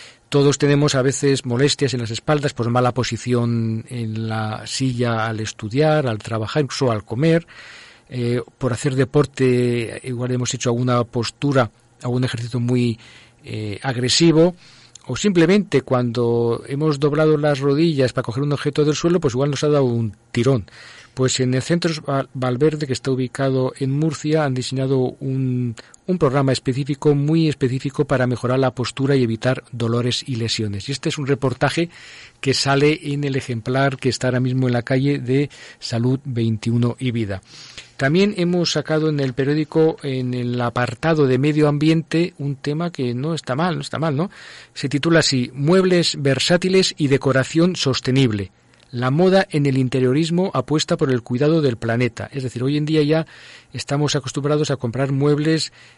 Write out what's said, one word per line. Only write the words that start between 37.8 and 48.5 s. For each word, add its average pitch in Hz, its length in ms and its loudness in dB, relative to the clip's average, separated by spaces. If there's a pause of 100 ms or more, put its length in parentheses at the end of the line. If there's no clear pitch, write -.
También 185 400 2
hemos 175 340 0
sacado 156 380 0
en 147 100 0
el 135 140 -2
periódico, 151 720 2
en 127 300 -4
el 123 260 -4
apartado 123 640 0
de 127 120 4
medio 151 280 2
ambiente, 160 720 2
un 143 160 -4
tema 160 380 -4
que 123 200 -4
no 139 220 -4
está 131 220 -4
mal, 165 180 0
no 143 60 -6
está - 180 -8
mal, 156 160 0
¿no? 165 160 -2 (420)
Se - 160 -6
titula 160 300 2
así, 131 340 0
Muebles 175 640 2
versátiles 175 800 2
y 147 120 0
decoración 139 680 2
sostenible. 123 760 0 (380)